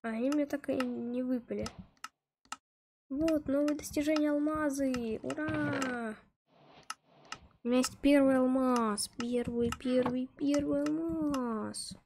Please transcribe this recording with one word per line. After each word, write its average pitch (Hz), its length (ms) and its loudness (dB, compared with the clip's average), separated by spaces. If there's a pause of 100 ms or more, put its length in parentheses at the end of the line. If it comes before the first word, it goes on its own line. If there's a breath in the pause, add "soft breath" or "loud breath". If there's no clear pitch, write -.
А 233 40 -6
они 226 240 -2
мне 294 160 2
так 285 220 -4
и 262 80 0
не 247 440 -2
выпали. 233 460 -4 (1400)
Вот, 302 400 0
новые 294 300 2
достижения 302 540 0
алмазы! 277 920 -2
Ура! 277 920 -4 (1500 loud breath)
У 240 40 -2
меня 247 100 4
есть - 220 0
первый 269 400 6
алмаз. 254 760 2
Первый, 240 640 0
первый, 254 480 0 (100)
первый 285 480 2
алмаз. 294 1080 -2 (120)